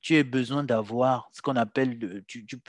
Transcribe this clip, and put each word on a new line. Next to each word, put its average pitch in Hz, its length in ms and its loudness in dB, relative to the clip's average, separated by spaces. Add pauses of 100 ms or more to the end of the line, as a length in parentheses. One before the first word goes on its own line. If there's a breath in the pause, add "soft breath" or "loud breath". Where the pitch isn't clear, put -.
tu - 140 2
aies 151 80 6
besoin 131 400 0
d'avoir 120 680 0
ce - 80 -18
qu'on 139 140 -2
appelle 120 440 0
de, 98 280 -8
tu, 117 180 -14
tu, 123 240 -12